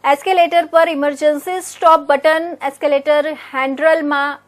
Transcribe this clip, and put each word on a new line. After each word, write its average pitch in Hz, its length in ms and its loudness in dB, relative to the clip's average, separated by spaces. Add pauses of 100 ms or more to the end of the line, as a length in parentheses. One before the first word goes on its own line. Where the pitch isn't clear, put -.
એસ્કેલેટર 339 600 2 (100)
પર 330 220 4
ઇમરજન્સી 294 640 -2 (100)
સ્ટોપ 320 400 2
બટન, 311 400 0 (220)
એસ્કેલેટર 294 600 0 (200)
હેન્ડલમાં 285 960 -2